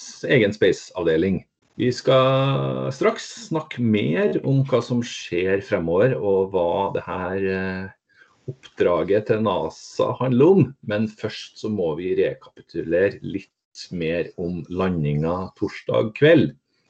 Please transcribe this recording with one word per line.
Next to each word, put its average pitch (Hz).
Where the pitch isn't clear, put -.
egen 107
space-avdeling. 85
Vi 120
skal 135
straks -
snakke 156
mer 139
om 139
hva 123
som 120
skjer 95
fremover, 98
og 95
hva 92
det -
her, 92
eh, 95
oppdraget 90
til 110
nasa 90
handler 135
om. 160
Men 107
først -
så 110
må 92
vi 92
rekapitulere 87
litt -
mer 82
om 87
landinga 87
torsdag 117
kveld. 139